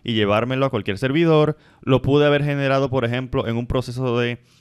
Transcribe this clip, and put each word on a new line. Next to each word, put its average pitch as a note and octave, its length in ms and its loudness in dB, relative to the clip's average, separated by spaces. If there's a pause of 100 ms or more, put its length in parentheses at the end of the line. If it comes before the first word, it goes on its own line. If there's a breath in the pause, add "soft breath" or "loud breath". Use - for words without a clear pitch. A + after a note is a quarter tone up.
y A#2 120 -4
llevármelo A2+ 520 0
a C3 40 -2
cualquier G2+ 280 -4
servidor. D3+ 600 2 (240 soft breath)
Lo C3 200 2
pude C#3+ 240 2
haber C#3+ 200 2
generado, C#3 440 0
por B2+ 140 -2
ejemplo, B2 420 -4
en A#2 120 -4
un A#2+ 100 -4
proceso B2+ 500 -4
de A#2+ 240 -2 (200 soft breath)